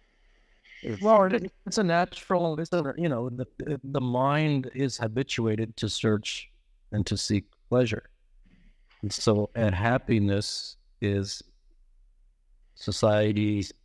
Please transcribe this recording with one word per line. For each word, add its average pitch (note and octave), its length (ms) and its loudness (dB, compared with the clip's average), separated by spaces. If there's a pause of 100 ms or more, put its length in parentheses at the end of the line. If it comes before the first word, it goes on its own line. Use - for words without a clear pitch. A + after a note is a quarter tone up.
(1000)
Well, G#3 240 6
it, F#3+ 260 -2 (160)
it's F#3 100 -4
a G#3+ 60 2
natural, F3 760 0
it's E3 140 -4
a, D3+ 240 0
you E3 120 0
know, B2 200 -2
the, B2 160 -6 (140)
the, C#3+ 240 -4
the C3+ 180 -2
mind C3+ 720 0
is C3 240 -2
habituated A2+ 800 -2
to A2 120 -2
search - 600 -2 (420)
and G#2 140 0
to G#2 120 -2
seek - 280 0 (240)
pleasure. B2 400 0 (920)
And G2+ 120 -6
so, G#2 420 0
and G#2+ 200 2
happiness G#2+ 1000 0 (240)
is G2+ 400 -2 (1300)
society's G#2 960 2 (140)